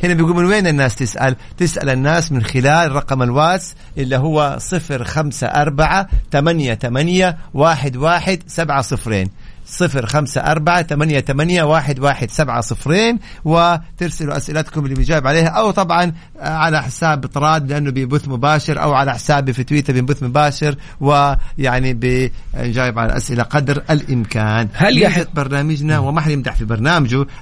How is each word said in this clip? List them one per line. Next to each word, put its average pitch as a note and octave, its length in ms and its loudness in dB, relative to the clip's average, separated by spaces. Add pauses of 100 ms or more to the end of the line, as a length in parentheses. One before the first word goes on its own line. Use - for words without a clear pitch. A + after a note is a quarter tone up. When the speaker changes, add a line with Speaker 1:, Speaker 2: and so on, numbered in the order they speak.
Speaker 1:
هنا F3+ 100 2
بيقول: E3 220 2
"من F3 80 2
وين G3 220 2
الناس C#3 280 2
تسأل؟" C3 420 -2 (220)
تسأل D3+ 320 0
الناس D#3 420 0
من B2+ 100 0
خلال C#3 500 2
رقم C#3 300 -2
الواتس D3+ 520 0 (240)
اللي C3+ 180 -2
هو D3 440 2
صفر C#3+ 440 -4
خمسة D3 420 -2
أربعة D#3 600 0 (240)
ثمانية D3 420 2
ثمانية E3 640 2 (160)
واحد C#3+ 420 2
واحد E3+ 500 0
سبعة C#3+ 360 -2
صفرين. G#2 460 -2 (420)
صفر C3+ 360 0
خمسة C#3 340 0
أربعة D#3+ 420 2
ثمانية D3+ 380 0
ثمانية D#3+ 420 0
واحد D3 380 2
واحد C3+ 300 0
سبعة B2+ 300 0
صفرين، F#3+ 580 0 (260)
وترسلوا E3 920 0
أسئلتكم D3+ 480 -4
اللي C3+ 100 -4
بنجاوب C3+ 320 2
عليها، D#3+ 220 4
أو G#3+ 220 2
طبعًا F3 420 2 (280)
على D#3 420 0
حساب C3+ 440 -2
طراد C#3+ 460 0
لأنه D3 180 -2
بيبث C3+ 380 -2
مباشر، C#3+ 540 0
أو D3+ 100 2
على C3+ 220 2
حسابي C#3 380 0
في B2 120 -2
تويتر D3 280 0
بنبث B2+ 300 0
مباشر، D3 540 0 (240)
ويعني C3+ 920 2
بنجاوب B2 1040 -2
على C3+ 140 2
الأسئلة A#2+ 300 -2
قدر C#3+ 480 0
الإمكان. A2+ 840 0
Speaker 2:
هل G#3 200 2
Speaker 1:
ميزة - 120 4
Speaker 2:
يح- F3+ 180 2 (100)
Speaker 1:
برنامجنا، D3 640 0
وما C#3+ 220 0
حد D#3 100 2
يمدح C3 240 -2
في - 100 0
برنامجه، B2+ 600 2 (160)